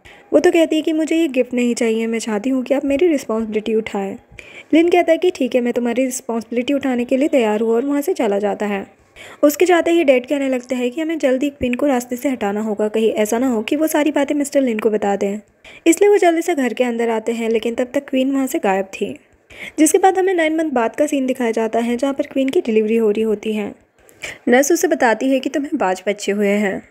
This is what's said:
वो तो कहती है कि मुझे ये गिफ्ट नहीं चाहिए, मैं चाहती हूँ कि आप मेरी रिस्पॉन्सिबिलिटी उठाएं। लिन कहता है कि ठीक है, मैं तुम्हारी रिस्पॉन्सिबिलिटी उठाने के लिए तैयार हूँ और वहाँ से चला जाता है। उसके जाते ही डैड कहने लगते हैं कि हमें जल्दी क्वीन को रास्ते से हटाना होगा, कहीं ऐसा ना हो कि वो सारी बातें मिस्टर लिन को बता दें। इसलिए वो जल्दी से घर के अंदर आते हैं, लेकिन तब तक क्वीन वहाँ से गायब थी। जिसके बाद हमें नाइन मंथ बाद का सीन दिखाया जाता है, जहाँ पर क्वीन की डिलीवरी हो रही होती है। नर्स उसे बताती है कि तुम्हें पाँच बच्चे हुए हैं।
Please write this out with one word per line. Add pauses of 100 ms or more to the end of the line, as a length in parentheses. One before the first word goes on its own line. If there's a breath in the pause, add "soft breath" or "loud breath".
(340 loud breath)
वो
तो
कहती
है
कि
मुझे
ये
गिफ्ट
नहीं
चाहिए,
मैं
चाहती
हूँ
कि
आप
मेरी
रिस्पॉन्सिबिलिटी
उठाएं। (560 loud breath)
लिन
कहता
है
कि
ठीक
है,
मैं
तुम्हारी
रिस्पॉन्सिबिलिटी
उठाने
के
लिए
तैयार
हूँ
और
वहाँ
से
चला
जाता
है। (580 loud breath)
उसके
जाते
ही
डैड
कहने
लगते
हैं
कि
हमें
जल्दी
क्वीन
को
रास्ते
से
हटाना
होगा,
कहीं
ऐसा
ना
हो
कि
वो
सारी
बातें
मिस्टर
लिन
को
बता
दें। (460 loud breath)
इसलिए
वो
जल्दी
से
घर
के
अंदर
आते
हैं,
लेकिन
तब
तक
क्वीन
वहाँ
से
गायब
थी। (720 loud breath)
जिसके
बाद
हमें
नाइन
मंथ
बाद
का
सीन
दिखाया
जाता
है,
जहाँ
पर
क्वीन
की
डिलीवरी
हो
रही
होती
है। (760 loud breath)
नर्स
उसे
बताती
है
कि
तुम्हें
पाँच
बच्चे
हुए
हैं।